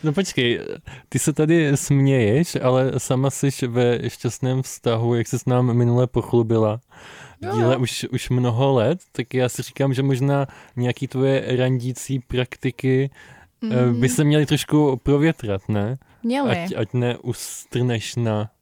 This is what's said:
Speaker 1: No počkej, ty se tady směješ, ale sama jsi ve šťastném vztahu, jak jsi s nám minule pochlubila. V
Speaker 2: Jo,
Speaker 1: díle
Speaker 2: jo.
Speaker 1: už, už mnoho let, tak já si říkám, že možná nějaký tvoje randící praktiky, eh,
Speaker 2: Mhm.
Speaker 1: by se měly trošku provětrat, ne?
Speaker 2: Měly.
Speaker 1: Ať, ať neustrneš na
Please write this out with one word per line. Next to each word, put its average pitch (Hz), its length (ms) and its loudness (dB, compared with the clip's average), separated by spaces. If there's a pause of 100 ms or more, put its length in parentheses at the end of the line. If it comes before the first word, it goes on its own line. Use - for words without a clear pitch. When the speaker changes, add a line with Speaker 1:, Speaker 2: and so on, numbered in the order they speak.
Speaker 1:
No 151 100 0
počkej, 131 460 0 (500)
ty 127 100 -2
se 151 140 0
tady 151 440 4
směješ, 139 840 2
ale 131 340 2
sama 131 320 0
jsi 139 200 -2 (180)
ve 120 420 0
šťastném 131 540 -4
vztahu, 120 520 -2
jak 117 120 -2
jsi 127 120 -4
s - 60 -8
nám 127 280 2
minule 120 340 4
pochlubila. 113 720 2 (640)
V - 40 -12
Speaker 2:
Jo, 101 100 -4
Speaker 1:
díle 117 180 2
Speaker 2:
jo. 131 60 0
Speaker 1:
už, 123 320 -4
už - 180 -6
mnoho 127 440 2
let, 131 260 2 (120)
tak - 220 -8
já 127 160 0
si - 120 -8
říkám, 139 320 -2
že 131 100 0
možná 139 440 0 (280)
nějaký 123 320 -4
tvoje 135 500 0
randící 127 640 -2
praktiky, 131 920 -2 (600)
eh, 123 140 2
Speaker 2:
Mhm. 120 140 2
Speaker 1:
by 127 100 2
se 156 140 0
měly 147 220 4
trošku 147 580 2
provětrat, 139 680 0
ne? 107 280 -2 (260)
Speaker 2:
Měly. 247 260 0 (140)
Speaker 1:
Ať, 185 140 -6
ať 110 160 -2
neustrneš 120 1200 -4
na 107 340 -2 (120)